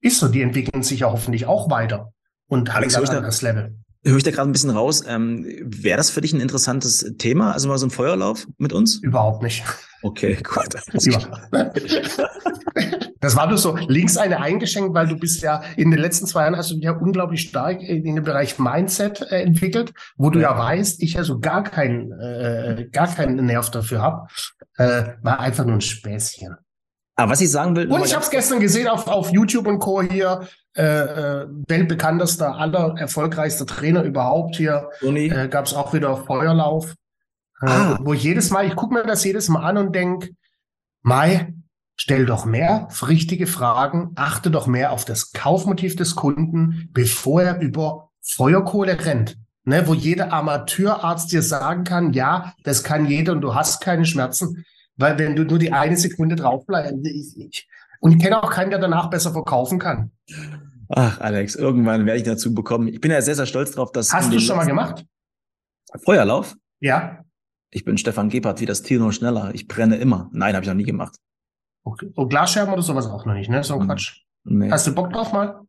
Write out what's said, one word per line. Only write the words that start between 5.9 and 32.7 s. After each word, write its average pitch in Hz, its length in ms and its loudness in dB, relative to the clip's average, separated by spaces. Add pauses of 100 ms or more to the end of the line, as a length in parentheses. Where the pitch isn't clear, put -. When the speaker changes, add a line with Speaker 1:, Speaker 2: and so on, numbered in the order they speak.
Speaker 2:
das 156 140 2
für 156 100 -2
dich 151 140 -2
ein 139 60 2
interessantes 131 760 -2
Thema? 170 360 2
Also 139 160 0
mal 135 100 0
so 131 80 0
ein 127 40 0
Feuerlauf 190 560 -2 (120)
mit - 160 -2
uns? 214 220 4
Speaker 1:
Überhaupt 110 460 0
nicht. 117 220 -4 (380)
Speaker 2:
Okay, 101 320 -2
<laughs> - 80 -6
gut. - 320 -4 (160)
Alles - 160 0
Speaker 1:
Über- 117 120 4
Speaker 2:
klar. - 580 -2
Speaker 1:
<laughs> - 60 -2 (1400)
Das 139 160 2
war 147 100 4
nur 196 120 2
so 170 180 0
links - 400 2
eine 185 240 0
eingeschenkt, 190 540 -2
weil 165 120 2
du 160 100 -2
bist 165 260 -4
ja, 151 200 0 (140)
in 165 160 4
den 151 80 4
letzten 175 260 -2
zwei 170 160 0
Jahren 160 140 2
hast 170 140 -4
du 170 40 -6
dich 156 100 -6
ja 165 80 0
unglaublich 170 500 -2
stark 160 380 -4
in 175 220 -4 (140)
den 151 80 -2
Bereich 143 340 -2
Mindset, 180 640 0 (100)
äh, 180 120 0
entwickelt, 185 500 2 (240)
wo 143 140 4
du 165 100 4
Speaker 2:
Ja. 143 120 4
Speaker 1:
ja 113 60 0
weißt, 165 440 0
ich 165 120 -2
ja 180 80 -2
so 135 160 -2
gar 165 240 0
keinen, 120 500 -2
äh, 120 800 -4
gar 156 160 2
keinen 135 400 0
Nerv 120 240 0
dafür 113 320 -2
hab. 160 260 -2 (480)
Äh, 120 360 2 (100)
war 120 160 0
einfach 123 260 -2
nur 117 100 2
ein 107 60 2
Späßchen. - 760 -8 (580)
Speaker 2:
Aber 117 180 2
was 143 100 4
ich 170 80 4
sagen 156 260 0
will, 170 80 2
Speaker 1:
Und - 60 -2
Speaker 2:
nochmal 359 160 2
Speaker 1:
ich - 60 2
Speaker 2:
ganz 302 120 0
Speaker 1:
hab's - 60 -2
gestern 262 280 0
gesehen 214 300 2
auf, 220 180 0
auf 180 240 0
YouTube 214 380 2
und 208 100 0
Co. 196 240 0
hier, 185 460 -2 (280)
äh, 160 60 0
äh, 147 640 0 (220)
weltbekanntester, 165 880 0
aller 160 400 0